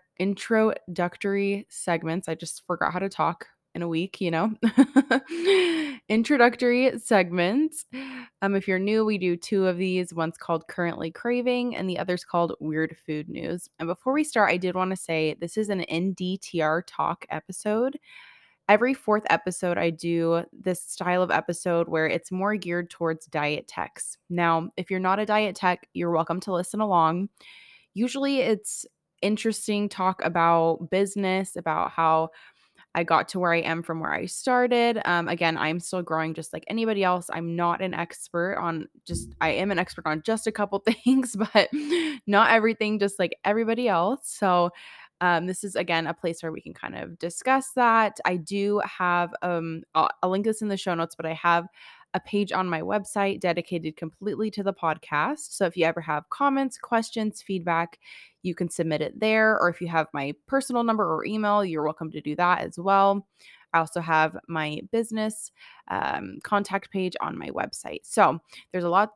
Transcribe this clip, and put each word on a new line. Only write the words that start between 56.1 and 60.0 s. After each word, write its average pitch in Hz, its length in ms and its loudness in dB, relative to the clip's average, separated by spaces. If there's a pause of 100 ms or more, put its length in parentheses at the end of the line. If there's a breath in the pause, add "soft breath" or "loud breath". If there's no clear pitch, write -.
comments, 269 480 0
questions, 226 640 -2
feedback, 170 560 -2 (440 loud breath)
you 180 120 -4
can 170 140 -2
submit 160 340 -2
it - 160 -6
there. 220 400 4
Or 175 100 4
if 170 120 -2
you 175 80 -6
have 165 240 0